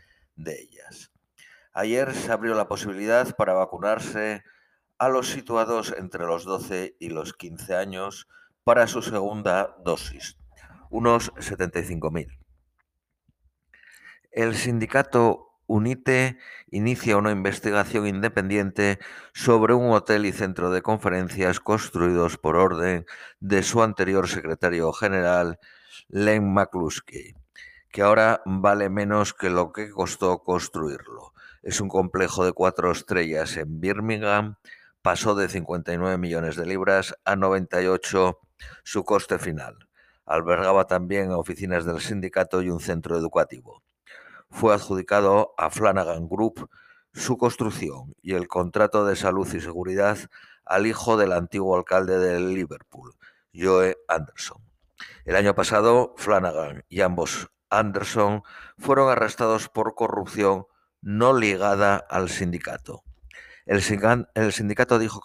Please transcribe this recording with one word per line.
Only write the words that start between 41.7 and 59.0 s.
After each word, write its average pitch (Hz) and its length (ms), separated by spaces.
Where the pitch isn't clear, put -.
del 85 140
sindicato 92 640
y 90 80
un 85 100
centro 85 380
educativo. 80 640
Fue 110 240
adjudicado 101 840
a 80 120
Flanagan 85 600
Group 107 400
su - 260
construcción 87 840
y 95 120
el 90 140
contrato 101 580
de 98 120
salud 95 360
y 87 60
seguridad 92 580
al 101 240
hijo 113 300
del 98 160
antiguo 92 420
alcalde 92 420
de 90 220
Liverpool, 92 720
Joe 92 440
Anderson. - 560
El 85 100
año 101 180
pasado, 113 640
Flanagan 80 720
y 92 140
ambos 87 500
Anderson 104 720
fueron 135 320